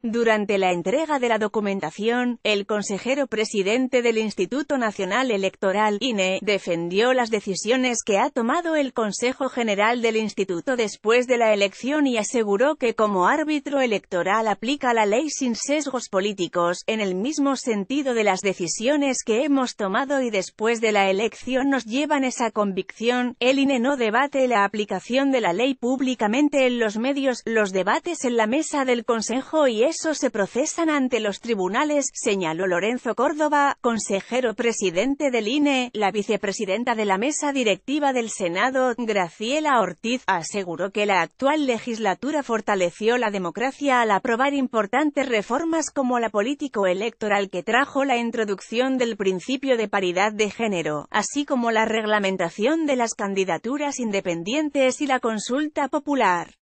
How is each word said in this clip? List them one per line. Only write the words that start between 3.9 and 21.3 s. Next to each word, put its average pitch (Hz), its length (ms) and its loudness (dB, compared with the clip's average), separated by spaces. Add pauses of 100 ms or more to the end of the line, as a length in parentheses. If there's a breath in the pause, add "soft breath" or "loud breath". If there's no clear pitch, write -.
del 233 160 2
Instituto 226 640 -2
Nacional 214 500 -2
Electoral, 202 720 0
ine, 196 420 0
defendió 190 720 0
las 240 160 0
decisiones 226 760 -2
que 196 140 2
ha 262 140 2
tomado 311 440 0
el 277 180 0
Consejo 240 540 -2
General 226 540 0
del 226 160 0
Instituto 202 580 -2
después 233 520 0
de 247 100 2
la 220 160 4
elección 240 540 0
y 240 100 2
aseguró 220 600 2
que 233 180 0
como 202 320 2
árbitro 294 520 0
electoral 208 680 0
aplica 240 480 -2
la 220 100 4
ley 247 240 0
sin 247 240 -2
sesgos 277 560 -4
políticos, 180 800 -2
en 220 120 -2
el 190 140 -2
mismo 277 420 0
sentido 247 600 -2
de 220 80 0
las 190 180 2
decisiones 240 840 0
que 233 200 0
hemos 277 320 0
tomado 262 480 -2
y 233 80 -2
después 214 500 -2
de 220 120 2
la 196 180 4
elección 247 580 -2